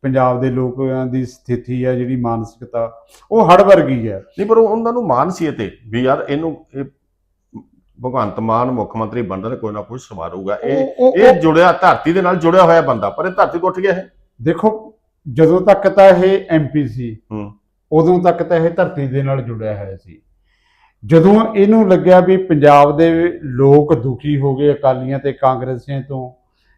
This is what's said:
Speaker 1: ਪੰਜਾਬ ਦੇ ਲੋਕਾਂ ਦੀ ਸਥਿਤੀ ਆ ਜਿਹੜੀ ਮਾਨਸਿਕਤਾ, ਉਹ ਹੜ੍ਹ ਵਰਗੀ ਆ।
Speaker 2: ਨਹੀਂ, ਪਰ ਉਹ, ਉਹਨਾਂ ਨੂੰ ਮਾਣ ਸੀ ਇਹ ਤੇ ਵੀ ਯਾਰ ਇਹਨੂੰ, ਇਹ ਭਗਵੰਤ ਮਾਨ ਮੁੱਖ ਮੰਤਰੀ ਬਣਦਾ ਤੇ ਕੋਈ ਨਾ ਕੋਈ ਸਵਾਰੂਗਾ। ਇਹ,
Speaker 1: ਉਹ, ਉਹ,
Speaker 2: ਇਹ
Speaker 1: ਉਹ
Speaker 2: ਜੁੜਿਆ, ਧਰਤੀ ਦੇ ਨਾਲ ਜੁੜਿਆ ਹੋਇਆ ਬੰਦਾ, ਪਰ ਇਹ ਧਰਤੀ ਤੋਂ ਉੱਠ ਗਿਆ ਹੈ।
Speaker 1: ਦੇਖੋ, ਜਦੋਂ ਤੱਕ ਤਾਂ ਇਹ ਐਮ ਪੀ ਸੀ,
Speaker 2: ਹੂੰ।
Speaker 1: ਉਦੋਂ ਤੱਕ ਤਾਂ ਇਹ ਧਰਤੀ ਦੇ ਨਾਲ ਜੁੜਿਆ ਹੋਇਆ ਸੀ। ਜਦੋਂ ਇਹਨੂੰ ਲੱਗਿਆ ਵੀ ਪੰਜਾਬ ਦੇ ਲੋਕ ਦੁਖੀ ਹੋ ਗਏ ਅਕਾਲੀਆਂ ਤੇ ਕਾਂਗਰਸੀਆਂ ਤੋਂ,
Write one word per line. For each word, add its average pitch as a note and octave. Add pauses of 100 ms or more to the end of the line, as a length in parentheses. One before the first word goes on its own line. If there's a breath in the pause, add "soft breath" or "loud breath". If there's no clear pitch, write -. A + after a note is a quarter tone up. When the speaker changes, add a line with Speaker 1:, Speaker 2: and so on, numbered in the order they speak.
Speaker 1:
ਪੰਜਾਬ C3
ਦੇ C3
ਲੋਕਾਂ C3
ਦੀ B2+
ਸਥਿਤੀ B2
ਆ B2+
ਜਿਹੜੀ B2+
ਮਾਨਸਿਕਤਾ, A#2 (380 soft breath)
ਉਹ G#3
ਹੜ੍ਹ -
ਵਰਗੀ C3+
ਆ। F#2+
Speaker 2:
ਨਹੀਂ, -
ਪਰ A3+
ਉਹ, A3+
ਉਹਨਾਂ A3+
ਨੂੰ A#3+
ਮਾਣ C3+
ਸੀ F3+
ਇਹ D3
ਤੇ G2 (160)
ਵੀ A2+
ਯਾਰ C3+
ਇਹਨੂੰ, D3+
ਇਹ C3+ (1200)
ਭਗਵੰਤ B2
ਮਾਨ A2+
ਮੁੱਖ A#2
ਮੰਤਰੀ A2
ਬਣਦਾ F#2+
ਤੇ B2
ਕੋਈ A2
ਨਾ G#2
ਕੋਈ A#2
ਸਵਾਰੂਗਾ। F#2+
ਇਹ, C4+
Speaker 1:
ਉਹ, C#4
ਉਹ, B3
Speaker 2:
ਇਹ G#3+
Speaker 1:
ਉਹ B3+
Speaker 2:
ਜੁੜਿਆ, E3
ਧਰਤੀ E3+
ਦੇ F#3+
ਨਾਲ F3+
ਜੁੜਿਆ E3+
ਹੋਇਆ E3
ਬੰਦਾ, A2+
ਪਰ D#3+
ਇਹ F#3+
ਧਰਤੀ F#3
ਤੋਂ F3+
ਉੱਠ F#3
ਗਿਆ G3
ਹੈ। F#3 (300)
Speaker 1:
ਦੇਖੋ, E3+ (380)
ਜਦੋਂ D#3+
ਤੱਕ G3
ਤਾਂ G3
ਇਹ F#3+
ਐਮ D#3
ਪੀ C#3
ਸੀ, A2+ (140)
Speaker 2:
ਹੂੰ। G#2 (400)
Speaker 1:
ਉਦੋਂ E3
ਤੱਕ E3+
ਤਾਂ E3+
ਇਹ E3
ਧਰਤੀ E3
ਦੇ C3
ਨਾਲ C3+
ਜੁੜਿਆ G#2+
ਹੋਇਆ G2
ਸੀ। F2+ (840)
ਜਦੋਂ F#3+
ਇਹਨੂੰ G#3
ਲੱਗਿਆ F3+
ਵੀ F#3
ਪੰਜਾਬ D3
ਦੇ E3
ਲੋਕ C#3+
ਦੁਖੀ C#3
ਹੋ C#3
ਗਏ D3
ਅਕਾਲੀਆਂ C3
ਤੇ C3+
ਕਾਂਗਰਸੀਆਂ C3
ਤੋਂ, C3 (460)